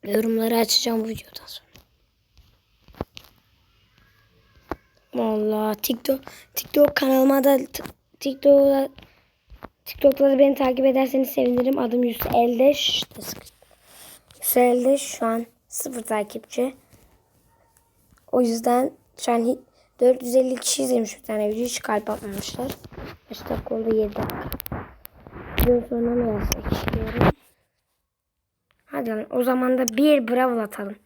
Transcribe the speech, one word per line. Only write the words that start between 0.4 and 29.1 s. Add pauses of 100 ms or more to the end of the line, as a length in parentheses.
açacağım
bu
videodan
sonra. (3500)
Vallahi
TikTok, (340)
TikTok
kanalıma
da (140)
t-, (360)
TikTok'a, (960)
TikTok'ta
da
beni
takip
ederseniz
sevinirim.
Adım
Yusuf
Eldeş. (1300)
Yusuf
Eldeş
şu
an (220)
sıfır
takipçi. (1600)
O
yüzden (280)
şu
an
hi-, (420)
dört
yüz
elli
kişi
izlemiş
bir
tane
video.
Hiç
kalp
atmamışlar. (560)
Kaç
dakika
oldu?
Yedi
dakika. (1120)
Videonun
sonuna
mı
yazsak
istiyorum? (1600)
Hadi